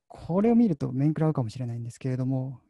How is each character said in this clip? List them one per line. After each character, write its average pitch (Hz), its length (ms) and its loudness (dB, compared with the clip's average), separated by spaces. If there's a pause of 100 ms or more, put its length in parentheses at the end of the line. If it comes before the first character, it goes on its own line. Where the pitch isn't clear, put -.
こ - 320 -4
れ 226 100 4
を 240 40 6
見 233 140 6
る 165 80 0
と 127 160 -4
面 135 160 2
食 151 120 0
ら 156 80 2
う 156 40 2
か 139 100 0
も 110 60 -4
し 117 100 -12
れ 123 80 -6
な 117 80 -6
い 117 60 -8
ん - 20 -8
で 117 80 -10
す - 80 -16
け 135 100 -6
れ 127 80 -2
ど 127 80 -2
も、 131 460 -4